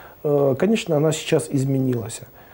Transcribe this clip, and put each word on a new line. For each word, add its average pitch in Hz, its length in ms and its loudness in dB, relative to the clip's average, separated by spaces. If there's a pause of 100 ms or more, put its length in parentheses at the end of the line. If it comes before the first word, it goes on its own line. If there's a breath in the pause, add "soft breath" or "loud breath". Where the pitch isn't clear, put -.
(220 loud breath)
э, 143 360 2
конечно, 196 380 0
она 151 140 2
сейчас - 400 0
изменилась. 131 680 -2 (340 loud breath)